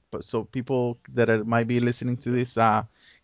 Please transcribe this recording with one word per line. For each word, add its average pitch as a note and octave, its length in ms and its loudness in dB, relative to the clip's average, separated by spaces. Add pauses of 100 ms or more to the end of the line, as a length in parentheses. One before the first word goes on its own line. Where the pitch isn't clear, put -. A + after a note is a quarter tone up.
(100)
p-, - 120 -10
so A2+ 220 -6
people B2 540 -4 (140)
that A#2 160 2
are, A2 160 2
might A#2 240 0
be A#2+ 120 0
listening A#2+ 380 -2
to B2 120 -6
this, A#2+ 260 -2
uh, A2 280 4 (400)